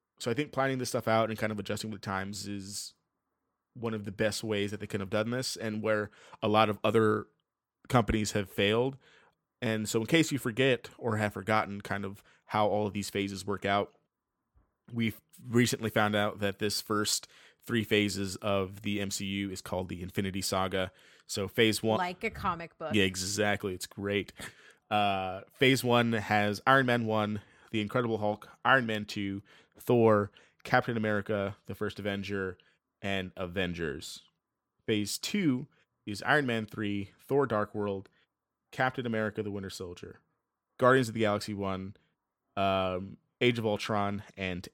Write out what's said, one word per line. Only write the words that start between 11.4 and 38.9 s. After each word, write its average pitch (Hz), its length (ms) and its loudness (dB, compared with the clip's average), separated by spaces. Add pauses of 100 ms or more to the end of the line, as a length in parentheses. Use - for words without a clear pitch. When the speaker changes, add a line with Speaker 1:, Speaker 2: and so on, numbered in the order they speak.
Speaker 1:
kind 98 240 -6
of 98 200 -10 (220)
how 107 200 2
all 104 220 0
of 95 40 -8
these 101 160 -6
phases 98 380 -4
work 101 180 -4
out, 101 300 0 (1000)
we've 113 280 -2 (260)
recently 113 440 2
found 107 260 4
out 104 240 0
that 101 180 -2
this 104 220 -2
first - 480 -2 (360)
three 113 200 0
phases 98 520 0
of 98 460 -2
the 104 180 -2
M 98 100 -4
C 101 140 -6
U 98 260 -4
is 92 120 -12
called 92 260 -6
the 90 140 -8
Infinity 95 400 -6
Saga. 92 480 -2 (360)
So 101 200 -6
phase 110 360 2
one, 110 160 2
Speaker 2:
Like 180 260 -6
a 220 60 -4
comic 170 480 -6
book. 156 160 -4
Speaker 1:
Yeah, 101 100 6
exactly. 101 720 -2
It's - 120 -10
great. 101 460 -4 (580)
Uh, 98 520 0 (100)
phase 131 320 4
one 120 300 4
has 104 520 2
Iron 131 200 6
Man 120 180 2
one, 107 380 0 (280)
The 107 120 0
Incredible 113 340 -2
Hulk, 104 320 -2 (160)
Iron 123 220 6
Man 107 180 -2
two, 101 380 -6 (360)
Thor, 110 520 6 (340)
Captain 127 320 2
America, 104 600 -2 (100)
The 101 80 -12
First 104 240 -6
Avenger, 98 580 -4 (460)
and 95 340 -4
Avengers. 87 840 -4 (640)
Phase 104 320 -2
two 151 500 -2 (380)
is 101 160 -8
Iron 143 240 2
Man 113 180 -2
three, 101 460 -6 (160)
Thor: 139 200 0
Dark 107 280 -2
World, 101 340 -4 (640)
Captain 127 320 -2